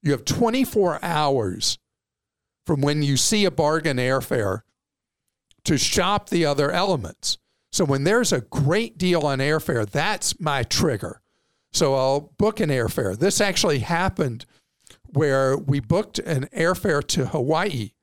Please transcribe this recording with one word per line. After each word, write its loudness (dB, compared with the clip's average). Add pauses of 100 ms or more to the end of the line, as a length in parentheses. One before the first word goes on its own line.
You 0
have -4
twenty-four 0
hours 0 (880)
from 0
when 2
you 2
see 2
a 2
bargain 0
airfare 0 (1040)
to 2
shop 0
the 2
other 0
elements. -2 (340)
So 0
when 0
there's 2
a 0
great -2
deal 2
on 0
airfare, 0
that's -2
my -2
trigger. -2 (500)
So 2
I'll 0
book 0
an 0
airfare. 0
This 2
actually 2
happened -2 (640)
where 2
we 0
booked -2
an -4
airfare 0
to -2
Hawaii -2 (100)